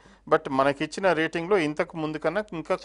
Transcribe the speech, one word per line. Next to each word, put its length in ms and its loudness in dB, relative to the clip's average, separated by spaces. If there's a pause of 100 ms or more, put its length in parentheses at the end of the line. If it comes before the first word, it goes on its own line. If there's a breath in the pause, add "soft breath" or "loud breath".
(300 soft breath)
but 200 2
మనకిచ్చిన 640 2
రేటింగ్‌లో 440 0
ఇంతకు 400 -2
ముందు 200 -4
కన్నా 260 -2 (100)
ఇంకా 320 -4